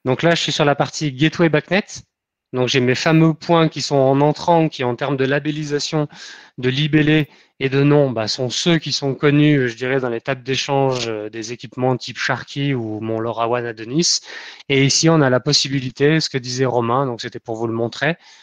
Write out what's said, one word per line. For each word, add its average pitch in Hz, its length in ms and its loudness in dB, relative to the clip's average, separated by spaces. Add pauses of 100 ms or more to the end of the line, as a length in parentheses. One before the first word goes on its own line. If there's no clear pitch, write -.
Donc 127 180 0
là, 165 120 4
je - 80 -2
suis 151 100 -2
sur 156 120 0
la 143 100 4
partie 147 380 -2
Gateway 156 360 2
bacnet. 156 360 0 (680)
Donc 127 160 0
j'ai 131 120 2
mes 127 140 2
fameux 160 400 4
points 165 340 2
qui 143 140 -6
sont 143 140 -2
en 135 240 4
entrant, 160 480 2
qui - 140 -6
en 123 140 -2
termes 139 200 -2
de 131 80 0
labellisation, 147 840 -2 (500)
de 127 100 -2
libellé 151 600 2 (300)
et 135 100 -2
de 139 140 2
nom, 143 280 6
bah, 110 180 0
sont 127 220 -4
ceux 170 280 2
qui 147 140 -4
sont 139 220 -2
connus, 147 540 4
je 113 80 -6
dirais, 127 220 -2
dans 123 120 -2
les 117 100 -4
tables 131 220 -6
d'échange, 131 680 0
euh, 107 200 -6
des 113 240 -10
équipements 127 440 -2
type - 220 -12
Sharky 139 560 -2
ou 110 260 -6
mon 110 180 -4
LoRaWAN 117 460 -2
Adonis. 117 560 -2 (480)
Et 139 160 4
ici, 147 240 2
on 165 140 6
a 131 80 4
la 123 100 2
possibilité, 139 800 0
ce - 80 -4
que 135 100 -6
disait 127 280 -2
Romain, 123 400 0
donc 120 140 -6
c'était 117 200 -10
pour 113 160 -8
vous 113 100 -2
le 113 60 -4
montrer, 117 440 -2 (260)